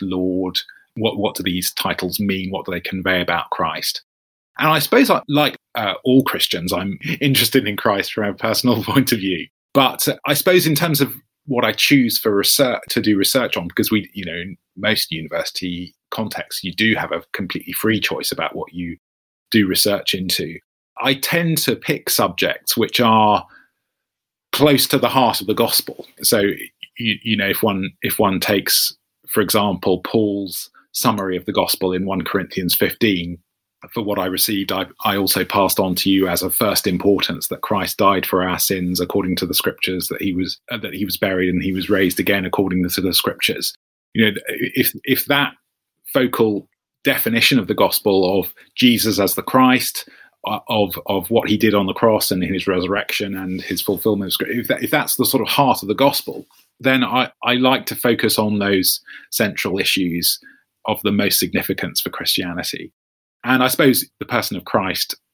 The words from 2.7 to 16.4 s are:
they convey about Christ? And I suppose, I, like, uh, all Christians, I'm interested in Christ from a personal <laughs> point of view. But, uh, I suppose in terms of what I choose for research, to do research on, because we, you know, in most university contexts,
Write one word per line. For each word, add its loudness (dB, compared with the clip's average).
they -6
convey -2
about -4
Christ? -4
And 2
I 4
suppose, 4
I, 2
like, 2
uh, -2
all 6
Christians, -2
I'm -4
interested 2
in -4
Christ -2
from -2
a -2
personal 0
<laughs> -
point 2
of 0
view. -4
But, 2
uh, -2
I 2
suppose 4
in 4
terms 0
of 0
what 0
I 2
choose 2
for 0
research, 2
to 0
do 4
research 2
on, -6
because 0
we, 0
you -10
know, -10
in -10
most -2
university -8
contexts, -8